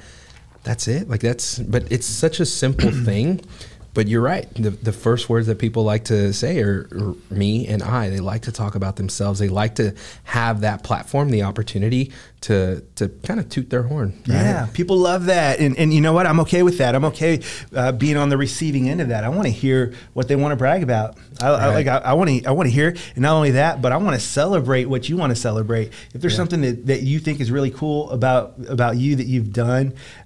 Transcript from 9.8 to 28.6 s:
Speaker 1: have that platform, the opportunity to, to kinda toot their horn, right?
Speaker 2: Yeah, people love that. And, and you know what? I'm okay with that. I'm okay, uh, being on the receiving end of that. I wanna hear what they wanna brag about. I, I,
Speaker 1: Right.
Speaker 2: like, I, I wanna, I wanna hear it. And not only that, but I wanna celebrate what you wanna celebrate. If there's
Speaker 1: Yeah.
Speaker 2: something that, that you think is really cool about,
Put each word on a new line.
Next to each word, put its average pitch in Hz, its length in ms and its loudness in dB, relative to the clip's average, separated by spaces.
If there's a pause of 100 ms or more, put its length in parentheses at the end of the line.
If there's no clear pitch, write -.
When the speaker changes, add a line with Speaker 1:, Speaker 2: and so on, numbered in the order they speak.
Speaker 1:
have 117 380 -2
that 104 220 -2
platform, 139 460 -2
the 107 140 2
opportunity 110 680 -2 (300)
to, 92 420 0 (120)
to 101 120 -2 (140)
kinda 214 220 -4
toot 127 260 -6
their 123 140 0
horn, 120 300 -2 (140)
right? 123 60 2
Speaker 2:
Yeah, 160 400 2
people 175 240 0
love 180 280 2
that. 165 340 2
And, 143 180 2
and 156 160 4
you 151 80 6
know 160 100 4
what? 180 140 4
I'm 165 140 4
okay 175 240 4
with 175 160 4
that. 123 160 4
I'm 139 100 2
okay, 156 360 0 (340)
uh, 127 160 0
being 147 260 2
on 143 120 2
the 139 80 2
receiving 135 520 0
end 170 100 -2
of 135 100 -2
that. 107 140 -2
I 117 60 -2
wanna 170 200 0
hear 127 440 0 (200)
what 127 140 -2
they 143 80 2
wanna 143 200 2
brag 139 260 2
about. 110 360 -2 (220)
I, 131 100 2
I, 143 180 4
Speaker 1:
Right. 139 80 4
Speaker 2:
like, 143 120 2
I, 131 100 2
I 127 160 0
wanna, 151 340 2
I - 40 2
wanna 147 200 2
hear 147 180 4
it. 170 100 -4 (140)
And 123 80 -2
not 156 140 4
only 151 160 4
that, 143 280 2
but 123 120 0
I 135 60 2
wanna 170 220 0
celebrate 135 680 0
what 127 220 -2
you 165 100 -2
wanna 139 180 0
celebrate. 110 560 -2 (240)
If 123 60 -12
there's 175 120 0
Speaker 1:
Yeah. 107 40 2
Speaker 2:
something 165 240 0
that, 123 260 -2
that 135 160 0
you 143 160 0
think 151 220 -4
is 117 100 -2
really 139 180 0
cool 151 400 -4
about, 127 460 0 (120)